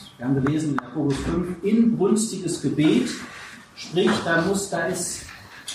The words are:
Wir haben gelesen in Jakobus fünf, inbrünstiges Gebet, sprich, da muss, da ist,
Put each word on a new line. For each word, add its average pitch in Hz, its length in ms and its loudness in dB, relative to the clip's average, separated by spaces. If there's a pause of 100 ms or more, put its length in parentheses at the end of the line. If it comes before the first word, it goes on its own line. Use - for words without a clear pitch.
(180)
Wir 120 100 -6
haben 135 80 4
gelesen 147 380 2
in - 20 0
Jakobus 139 420 -2
fünf, 175 460 -4
inbrünstiges 202 960 2
Gebet, 160 480 4 (640)
sprich, 208 360 0 (120)
da 165 200 2
muss, 196 260 0
da - 160 -2
ist, - 360 -6 (540)